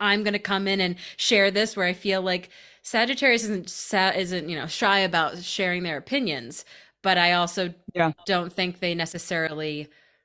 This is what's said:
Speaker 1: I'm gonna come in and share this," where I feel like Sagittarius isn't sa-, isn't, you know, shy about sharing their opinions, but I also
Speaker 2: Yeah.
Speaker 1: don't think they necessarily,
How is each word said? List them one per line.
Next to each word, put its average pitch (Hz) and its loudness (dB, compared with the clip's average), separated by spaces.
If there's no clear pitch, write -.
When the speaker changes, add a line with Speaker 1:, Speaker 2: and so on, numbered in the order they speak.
Speaker 1:
I'm 208 2
gonna 208 0
come 196 -2
in 196 2
and 180 0
share 202 4
this," 214 0
where 190 0
I 180 0
feel 190 -2
like 185 -2
Sagittarius 240 2
isn't 208 -4
sa-, 190 0
isn't, 175 -2
you 170 -4
know, 143 -6
shy 196 2
about 175 2
sharing 180 -2
their 165 -4
opinions, 151 -4
but 185 4
I 175 6
also 175 0
Speaker 2:
Yeah. 165 4
Speaker 1:
don't 175 0
think 180 -4
they 175 -2
necessarily, 160 -4